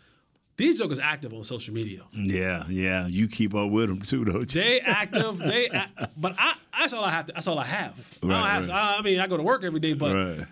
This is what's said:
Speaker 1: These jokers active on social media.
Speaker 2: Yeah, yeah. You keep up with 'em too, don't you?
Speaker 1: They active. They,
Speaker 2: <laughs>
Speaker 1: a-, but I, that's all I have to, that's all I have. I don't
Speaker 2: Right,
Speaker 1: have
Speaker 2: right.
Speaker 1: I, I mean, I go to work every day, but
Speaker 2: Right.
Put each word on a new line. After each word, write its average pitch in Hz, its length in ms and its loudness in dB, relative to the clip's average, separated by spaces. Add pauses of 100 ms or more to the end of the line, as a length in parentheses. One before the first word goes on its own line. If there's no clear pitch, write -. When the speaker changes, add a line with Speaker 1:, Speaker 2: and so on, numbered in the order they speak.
(580)
Speaker 1:
These 262 220 4
jokers 151 200 0
active 147 340 -2
on 113 120 -12
social 113 280 -8
media. 110 280 -6 (100)
Speaker 2:
Yeah, 92 560 -2
yeah. 92 400 0
You 101 220 2
keep 107 260 0
up 104 160 2
with 110 180 4
'em 95 120 -4
too, 120 240 0
don't 117 280 0
you? 160 80 2
Speaker 1:
They 240 200 4
active. 208 560 0
They, 214 300 0
Speaker 2:
<laughs> - 60 -6
Speaker 1:
a-, 185 440 -6
but 180 200 -2
I, 269 180 2 (220)
that's 302 140 2
all 220 140 -2
I 180 60 2
have 160 160 -2
to, 156 60 -12
that's 170 140 -4
all 165 100 0
I 135 80 -2
have. 156 320 -4
I - 240 -20
don't 180 100 0
Speaker 2:
Right, 202 180 4
Speaker 1:
have 196 180 2
Speaker 2:
right. 175 80 -4
Speaker 1:
I, 202 220 2
I 208 40 -2
mean, 196 200 4
I 190 60 2
go 180 100 0
to 151 60 0
work 220 200 2
every 160 160 -2
day, 156 140 2
but 139 200 2
Speaker 2:
Right. 90 380 0